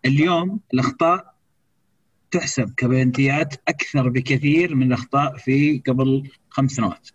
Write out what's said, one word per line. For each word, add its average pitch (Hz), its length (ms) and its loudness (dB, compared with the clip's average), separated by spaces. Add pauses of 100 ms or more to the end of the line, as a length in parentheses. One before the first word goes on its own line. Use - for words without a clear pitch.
اليوم 180 540 2 (140)
الأخطاء 151 600 0 (960)
تحسب 139 460 -4
كبلنتيات 131 760 0 (140)
أكثر 143 420 -2
بكثير 143 680 0
من 131 120 2
الأخطاء 139 500 -2
في 143 500 0
قبل 135 360 0 (260)
خمس - 220 0
سنوات - 440 -4